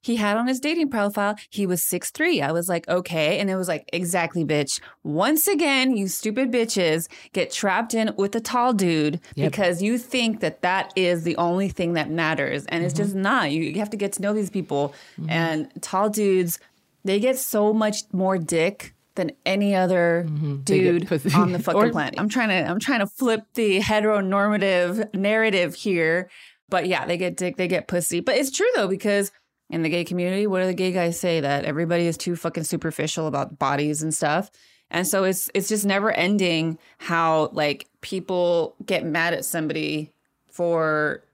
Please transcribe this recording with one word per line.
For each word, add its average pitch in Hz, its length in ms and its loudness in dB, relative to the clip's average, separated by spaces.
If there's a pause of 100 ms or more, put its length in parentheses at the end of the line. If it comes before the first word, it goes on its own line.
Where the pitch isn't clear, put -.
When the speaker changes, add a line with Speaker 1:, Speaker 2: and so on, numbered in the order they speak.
Speaker 1:
he 233 140 -2
had 208 220 2
on 240 100 0
his 254 120 -2
dating 302 280 0
profile, 208 480 0 (140)
he 202 160 -2
was 180 160 0
six - 280 -4
three. 311 300 0
I 143 120 0
was 175 180 -2
like, 170 180 -2
"Okay." 175 500 0
And 196 120 -2
it 190 60 -2
was 180 120 -4
like, 151 240 -4
"Exactly, 170 540 -2
bitch. 147 340 0 (240)
Once 208 420 0
again, 277 480 2
you 196 140 -2
stupid 226 420 -2
bitches 190 560 2 (280)
get - 180 -2
trapped 208 400 0
in 220 240 0
with 202 180 0
a 233 60 0
tall 247 320 0
dude 165 480 2 (140)
Speaker 2:
Yep. 147 160 2
Speaker 1:
because 180 320 0
you 233 160 0
think 233 420 -2
that 160 220 -4
that 185 340 0
is 175 280 2
the 170 120 0
only 175 320 0
thing 170 240 -2
that 156 160 0
matters." 151 600 -2
And 170 120 -2
it's 143 120 -2
Speaker 2:
Mm-hmm. 202 80 0
Speaker 1:
just 202 120 -2
not. 196 380 0
You, 160 100 0
you 160 160 -4
have 208 120 -4
to 214 80 -8
get 196 160 -4
to - 80 -6
know 202 100 0
these 208 160 -2
people. 143 460 -2 (260)
Speaker 2:
Mm-hmm. 160 80 -6
Speaker 1:
And 160 540 -2
tall 196 260 0
dudes, 190 500 2 (460)
they 196 160 2
get 262 160 2
so 214 380 2
much 214 240 0 (120)
more 185 280 0
dick 170 560 -2 (260)
than 165 120 -2 (140)
any 202 300 2
other 175 500 2
Speaker 2:
Mm-hmm. 147 380 -2
They - 160 4
get 180 120 4
Speaker 1:
dude 175 160 0
Speaker 2:
pussy. 160 260 0
Speaker 1:
on 180 180 4
the 175 60 -2
Speaker 2:
<laughs> - 80 -4
Speaker 1:
fucking 202 140 4
Speaker 2:
Or 233 100 6
Speaker 1:
planet. 156 280 -4
I'm 208 100 -2
trying 226 200 0
to, 185 220 2
I'm 190 100 -2
trying 247 200 0
to 196 60 0
flip 226 360 0 (120)
the 202 260 4
heteronormative 202 1300 2
narrative 196 600 2
here. 175 560 0 (380)
But 185 180 0
yeah, 180 200 0
they 175 100 0
get 180 200 -4
dick, 180 200 -4
they 180 120 -2
get 165 200 -2
pussy. 170 320 -2
But 262 160 0
it's 277 140 0
true 440 240 0
though, 208 140 0
because 202 420 0 (400)
in 165 120 -2
the 160 60 0
gay 170 160 0
community, 180 420 -2
what 185 140 0
do 185 60 2
the 185 80 0
gay 185 180 0
guys 170 260 0
say? 165 220 0
That 139 240 0
everybody 170 420 0
is 165 100 0
too 175 200 -4
fucking 165 280 -6
superficial 160 600 -4
about 139 320 -4
bodies 147 440 0
and 156 120 -2
stuff. 165 360 0 (400)
And 185 160 -2
so 190 180 2
it's, 185 300 0
it's 196 140 0
just 202 180 0
never 202 240 2
ending 170 680 2 (220)
how, 165 540 2
like, 147 340 -2 (140)
people 175 720 -2 (100)
get 180 200 -2
mad 165 300 0
at - 100 -4
somebody 156 640 -4 (400)
for 156 720 0 (120)